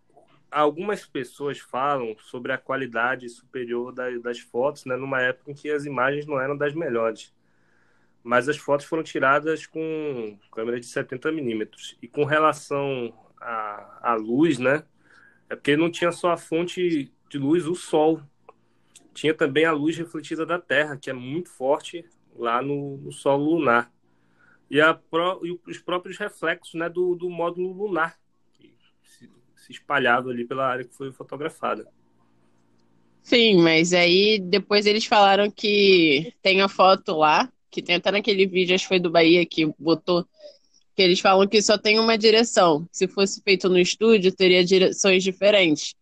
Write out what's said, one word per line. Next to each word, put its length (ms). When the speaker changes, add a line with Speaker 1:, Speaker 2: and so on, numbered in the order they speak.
Speaker 1:
algumas 540
pessoas 520
falam 600
sobre 320
a 60
qualidade 720
superior 600
da, 180
das 200
fotos, 460
né, 100
numa 260
época 280
em 60
que 160
as 140
imagens 420
não 120
eram 160
das 200
melhores. 580
Mas 260
as 100
fotos 280
foram 160
tiradas 640
com 720
câmera 280
de 60
setenta 460
milímetros. 680
E 60
com 180
relação 840
à, 720
à 40
luz, 440
né, 240
é 60
porque 200
não 140
tinha 220
só 200
a 60
fonte 720
de 80
luz, 280
o 100
sol. 460
Tinha 200
também 320
a 60
luz 260
refletida 480
da 140
Terra, 380
que 120
é 40
muito 360
forte 560
lá 260
no, 360
no 140
solo 440
lunar. 360
E, 100
a 140
pró-, 500
e 240
os 120
próprios 380
reflexos, 580
né, 120
do, 280
do 140
módulo 440
lunar, 440
que 200
se, 260
se 160
espalhava 580
ali 160
pela 200
área 200
que 100
foi 160
fotografada. 760
Speaker 2:
Sim, 400
mas 320
aí 460
depois 480
eles 180
falaram 460
que 920
tem 200
a 80
foto 460
lá, 360
que 140
tem 120
até 160
naquele 360
vídeo, 260
acho 120
que 20
foi 120
do 120
Bahia, 340
que 320
botou, 500
que 60
eles 180
falam 280
que 140
só 160
tem 220
uma 180
direção. 720
Se 160
fosse 340
feito 280
no 80
estúdio, 580
teria 300
direções 580
diferentes. 800